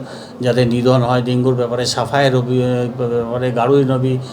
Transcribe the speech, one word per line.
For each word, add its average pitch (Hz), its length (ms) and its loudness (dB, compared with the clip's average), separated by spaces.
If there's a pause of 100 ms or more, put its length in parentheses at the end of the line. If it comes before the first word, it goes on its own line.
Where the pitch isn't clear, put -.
(420)
যাতে 123 240 2
নিধন 123 360 2
হয়, 123 200 0
ডেঙ্গুর 127 340 0
ব্যাপারে, 120 300 -2
সাফাইয়ের 131 500 0
অভি-, 123 640 0
ব্যাপারে, 120 540 -2
গারুই 127 320 4
নদী 131 340 0 (160)